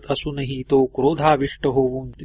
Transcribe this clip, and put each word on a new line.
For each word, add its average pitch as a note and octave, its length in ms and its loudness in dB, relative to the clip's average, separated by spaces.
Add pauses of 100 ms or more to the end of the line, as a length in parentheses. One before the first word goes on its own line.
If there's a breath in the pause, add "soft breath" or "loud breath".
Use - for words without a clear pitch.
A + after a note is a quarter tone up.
असूनही C#3 540 -6
तो C3+ 220 4
क्रोधाविष्ट C#3+ 840 0
होऊन C3 440 0 (140)